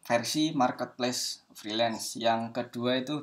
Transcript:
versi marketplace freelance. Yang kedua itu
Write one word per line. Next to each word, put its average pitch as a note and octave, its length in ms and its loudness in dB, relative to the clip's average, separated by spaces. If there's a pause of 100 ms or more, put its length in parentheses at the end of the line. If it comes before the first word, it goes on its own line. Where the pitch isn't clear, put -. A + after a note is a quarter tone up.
versi D3+ 480 2
marketplace B2 880 0 (140)
freelance. A2 600 -2
Yang A2+ 400 2
kedua B2 440 0
itu C#3+ 220 -4